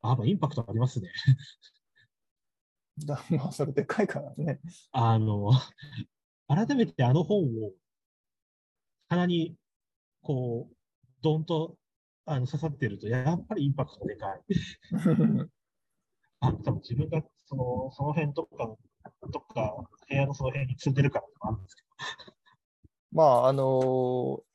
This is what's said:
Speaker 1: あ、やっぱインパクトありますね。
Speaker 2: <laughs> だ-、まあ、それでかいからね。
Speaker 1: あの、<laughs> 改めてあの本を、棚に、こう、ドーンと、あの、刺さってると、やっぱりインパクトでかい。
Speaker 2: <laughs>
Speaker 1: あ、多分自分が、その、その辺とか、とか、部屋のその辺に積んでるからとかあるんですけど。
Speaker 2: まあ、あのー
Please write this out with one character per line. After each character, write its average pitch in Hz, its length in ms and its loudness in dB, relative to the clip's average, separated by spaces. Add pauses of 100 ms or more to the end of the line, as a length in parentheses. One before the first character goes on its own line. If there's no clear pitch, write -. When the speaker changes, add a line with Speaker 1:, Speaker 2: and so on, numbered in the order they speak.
Speaker 1:
あ、 117 80 -2
や 127 40 6
っ 131 40 2
ぱ 107 80 -2
イ 165 60 4
ン 202 60 0
パ 151 100 -2
ク - 60 -6
ト 117 140 -4
あ - 40 -10
り 107 60 -2
ま 123 80 2
す 123 140 -4
ね。 92 100 -14 (1900)
Speaker 2:
<laughs> 151 60 -10
だ-、 147 160 -6 (100)
ま 156 180 0
あ、 - 40 -6
そ 143 140 -2
れ 143 60 -6
で 139 120 0
か - 200 0
い - 20 2
か - 140 -6
ら 143 160 -12
ね。 147 240 -4 (320)
Speaker 1:
あ 117 260 4
の、 107 320 0 (480)
<laughs> - 480 -16
改 214 300 2
め 233 100 4
て - 160 -2
あ 123 100 4
の 165 120 4
本 202 180 2
を、 110 300 -4 (1400)
棚 180 180 2
に、 170 300 0 (680)
こ 123 480 -4
う、 - 40 -20 (480)
ド 156 140 4
ー - 20 -2
ン 160 80 -4
と、 165 320 -4 (480)
あ 151 120 -2
の、 127 80 -2
刺 151 120 -4
さ 156 100 -4
っ 151 40 -4
て - 160 -4
る 101 100 -6
と、 104 100 -8
や 127 260 0
っ - 120 -6
ぱ - 80 -6
り 165 100 0
イ 143 60 2
ン 135 40 -2
パ 135 120 -2
ク - 120 -20
ト 101 60 -12
で 101 120 -6
か - 200 -8
い。 - 60 -20 (480)
Speaker 2:
<laughs> - 600 2 (880)
Speaker 1:
あ、 127 120 4
多 - 200 -2
分 - 80 -4
自 - 140 -8
分 151 140 0
が、 156 160 -2 (220)
そ 139 100 -10
の、 127 360 -2
そ 143 120 -6
の 147 80 -2
辺 147 220 0
と 160 100 -4
か、 113 320 -10 (560)
と - 80 -8
か、 - 480 -6 (200)
部 139 60 -6
屋 139 120 2
の 143 80 -6
そ 139 100 -6
の 131 60 0
辺 135 160 -4
に 127 120 -6
積 - 120 0
ん 131 40 0
で 139 80 2
る 139 80 4
か - 100 -4
ら - 60 -20
と - 140 -20
か - 80 -6
あ - 40 -2
る 107 60 -4
ん 95 40 -14
で 95 60 -20
す - 80 -20
け - 60 -20
ど。 - 60 -20 (1200)
Speaker 2:
ま 160 120 6
あ、 127 240 8
あ 135 40 6
の 135 100 2
ー 131 840 2 (100)